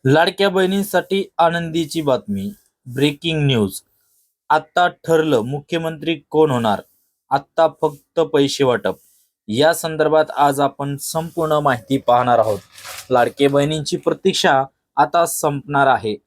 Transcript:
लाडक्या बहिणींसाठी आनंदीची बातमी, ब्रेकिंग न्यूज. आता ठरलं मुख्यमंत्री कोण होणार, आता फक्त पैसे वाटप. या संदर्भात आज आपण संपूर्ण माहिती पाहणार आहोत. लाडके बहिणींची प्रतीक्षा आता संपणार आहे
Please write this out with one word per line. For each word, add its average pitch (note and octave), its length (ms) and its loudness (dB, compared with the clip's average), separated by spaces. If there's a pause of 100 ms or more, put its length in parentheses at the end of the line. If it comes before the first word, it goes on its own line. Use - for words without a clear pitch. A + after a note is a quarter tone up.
लाडक्या F3 440 2
बहिणींसाठी F#3+ 880 -2
आनंदीची E3 640 -2
बातमी, G#2 520 -2 (420)
ब्रेकिंग D3 500 0
न्यूज. A2+ 360 0 (680)
आता D#3 380 0
ठरलं D#3 540 0
मुख्यमंत्री D#3 760 -6 (140)
कोण D#3 220 2
होणार, A2+ 300 0 (480)
आता - 380 0 (140)
फक्त D3+ 380 -6
पैसे C#3+ 440 0
वाटप. G#2+ 320 0 (520)
या C#3+ 260 2
संदर्भात D#3 520 0 (120)
आज C#3+ 220 2
आपण C#3 380 -4
संपूर्ण D#3+ 560 -4
माहिती C3+ 440 -2
पाहणार A#2+ 420 2
आहोत. G#2+ 200 0 (520)
लाडके A#2+ 360 2
बहिणींची D3 500 0
प्रतीक्षा E3 680 0 (320)
आता F3+ 300 2
संपणार C#3+ 600 -2
आहे G#2+ 280 0 (120)